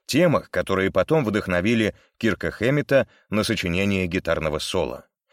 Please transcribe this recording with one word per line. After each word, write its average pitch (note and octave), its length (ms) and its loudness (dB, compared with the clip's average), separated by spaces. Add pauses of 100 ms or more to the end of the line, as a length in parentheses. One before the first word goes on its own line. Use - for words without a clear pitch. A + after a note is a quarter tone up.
Темах, D3 420 2
которые F#2+ 420 0
потом C#3+ 320 2
вдохновили G#2 720 0 (220)
Кирка F#2+ 320 -2
Хэммета C3+ 580 0 (220)
на G#2 140 0
сочинение F#2+ 640 -2
гитарного D#2+ 500 -2
соло. D2 480 -4 (280)